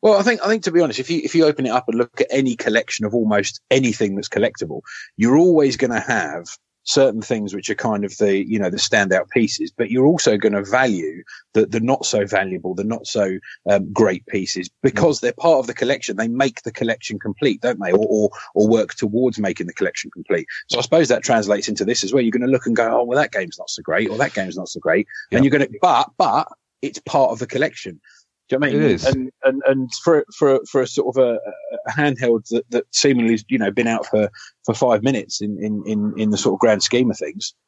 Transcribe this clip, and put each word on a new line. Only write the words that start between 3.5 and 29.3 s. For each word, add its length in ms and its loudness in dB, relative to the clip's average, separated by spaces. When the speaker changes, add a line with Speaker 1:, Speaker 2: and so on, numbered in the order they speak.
Speaker 1:
anything 460 2
that's 120 -6
collectible, 520 -4
you're 220 4
always 380 4
gonna 240 0
have 460 -4
certain 380 2
things 320 -4
which 160 -8
are 60 -4
kind 280 -2
of 120 -8
the, 280 0
you 140 -2
know, 100 0
the 100 -4
standout 520 2
pieces, 400 -2
but 220 -4
you're 140 4
also 300 4
gonna 280 0
value 580 -2
the, 140 4
the 120 -4
not 260 0
so 220 0
valuable, 480 -2
the 80 -6
not 240 -6
so, 320 -2
um, 220 0
great 340 2
pieces 420 -6
because 380 2
they're 140 -2
part 260 4
of 80 -4
the 60 -8
collection. 420 -2
They 100 -2
make 360 -2
the 100 -10
collection 480 -6
complete, 400 -2
don't 200 -2
they? 120 -2
Or, 160 2
or, 220 2
or 120 4
work 260 2
towards 440 -2
making 300 -4
the 40 -14
collection 380 -6
complete. 380 -6
So 100 -2
I 40 -2
suppose 280 2
that 120 0
translates 460 0
into 160 -2
this 180 -2
as 100 -6
well. 120 2
You're 80 0
gonna 180 0
look 160 0
and 80 0
go, 280 2
"Oh, 20 0
well, 160 0
that 100 0
game's 300 -6
not 100 -14
so 120 -12
great," 280 -2
or 80 -6
"That 160 -2
game's 220 -6
not 120 -10
so 120 -12
great." 260 0
And 80 2
Speaker 2:
Yeah. 100 6
Speaker 1:
you're 120 2
gonna, 80 0
but, 380 2
but 300 2
it's 180 -8
part 320 2
of 80 -6
the 80 -6
collection. 540 -4
Do 80 0
you 20 2
know 80 0
what 40 2
I 80 2
mean? 40 4
Speaker 2:
It 80 4
is. 160 0
Speaker 1:
And, 240 0